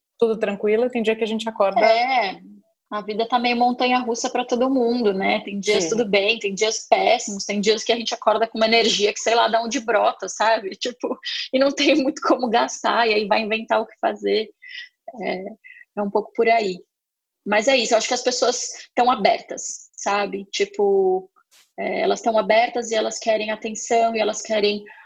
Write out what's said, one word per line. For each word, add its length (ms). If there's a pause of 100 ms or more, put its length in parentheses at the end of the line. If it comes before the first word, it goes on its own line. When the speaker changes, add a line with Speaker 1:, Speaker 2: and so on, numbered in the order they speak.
(180)
Speaker 1:
tudo 200
tranquilo, 520
tem 140
dia 120
que 80
a 40
gente 200
acorda 340
Speaker 2:
É, 580 (500)
a 120
vida 260
tá 100
meio 200
montanha-russa 720
pra 160
todo 240
mundo, 440
né? 280
Tem 180
dias 240
Speaker 1:
Sim. 60
Speaker 2:
tudo 180
bem, 320
tem 160
dias 320
péssimos, 560
tem 160
dias 240
que 80
a 60
gente 160
acorda 340
com 100
uma 80
energia 460
que 80
sei 160
lá 140
de 80
onde 240
brota, 480
sabe? 460
<laughs> 40
Tipo, 380 (340)
e 80
não 100
tem 320
muito 200
como 280
gastar, 580
e 60
aí 140
vai 140
inventar 400
o 40
que 140
fazer. 500 (720)
É, 220 (540)
é 40
um 80
pouco 240
por 140
aí. 320 (680)
Mas 220
é 80
isso, 180
eu 40
acho 100
que 60
as 100
pessoas 460 (260)
tão 160
abertas, 840
sabe? 480
Tipo, 840 (480)
é, 240
elas 200
tão 160
abertas 540
e 40
elas 240
querem 320
atenção 640
e 40
elas 220
querem 420 (220)